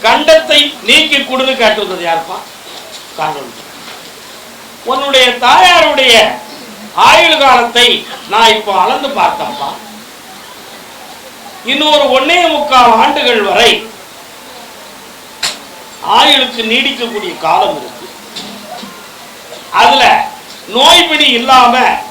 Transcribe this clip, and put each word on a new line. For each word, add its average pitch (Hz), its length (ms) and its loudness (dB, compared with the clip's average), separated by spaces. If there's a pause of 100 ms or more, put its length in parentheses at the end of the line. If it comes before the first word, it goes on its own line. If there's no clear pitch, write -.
கண்டத்தை 311 560 4 (280)
நீக்கி 294 320 2
கொடுன்னு 262 420 -2
கேட்டு 214 200 -2
வந்தது 175 260 -6
யாருப்பா? 165 300 -4 (800)
காரணம். 139 440 -8 (1300)
உன்னுடைய 269 340 0 (200)
தாயாருடைய 277 680 4 (960)
ஆயுள் 311 340 2
காலத்தை 240 460 2 (440)
நான் 220 240 4
இப்போ 208 160 -4 (100)
அளந்து 269 360 -2
பார்த்தேன்ப்பா. - 520 -2 (2000)
இன்னொரு 294 320 2 (140)
ஒன்னே 320 200 2 (160)
முக்கால் 247 480 4
ஆண்டுகள் 254 480 2
வரை 208 200 4 (2500)
ஆயுளுக்கு 254 540 0
நீடிக்கக்கூடிய 233 640 -4 (120)
காலம் 160 360 0
இருக்கு. - 260 -16 (1700)
அதுல 254 220 4 (720)
நோய் 339 360 4
பிடி 294 180 0 (100)
இல்லாம 247 360 4 (360)